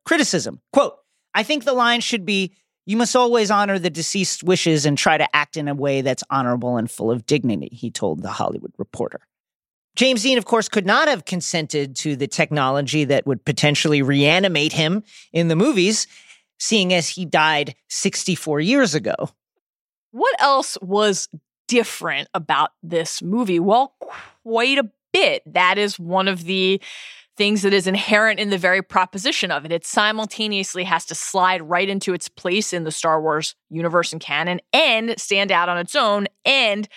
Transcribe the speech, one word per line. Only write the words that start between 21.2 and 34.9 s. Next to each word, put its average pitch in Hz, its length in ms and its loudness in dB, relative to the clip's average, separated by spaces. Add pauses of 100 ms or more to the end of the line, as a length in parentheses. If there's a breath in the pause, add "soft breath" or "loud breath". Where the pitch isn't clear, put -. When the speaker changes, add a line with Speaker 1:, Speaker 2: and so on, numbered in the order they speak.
Speaker 2:
different 170 640 -2
about 156 400 0 (100)
this 170 400 -4
movie? 190 380 0
Well, 226 340 2 (500 loud breath)
quite 240 340 0
a 233 120 0 (220)
bit. 208 340 2
That 180 320 2
is 202 200 0
one 185 300 0
of 180 160 -4
the 190 360 0 (560 loud breath)
things 208 260 0
that 196 100 2
is 185 140 4
inherent 208 520 2
in 208 120 -2
the 190 80 0
very 185 240 2
proposition 196 680 -2
of 147 140 -4
it. 156 80 -8
It 170 140 -4
simultaneously 214 1000 -2
has 170 220 -2
to 160 80 -10
slide 185 480 0
right 175 260 0
into 196 240 -2
its - 160 -6
place 190 460 -4
in 170 100 -4
the 156 60 -6
Star 160 320 0
Wars 156 320 -2 (160)
universe 165 420 -2
and 160 80 -10
canon 165 400 -4 (120)
and 233 460 2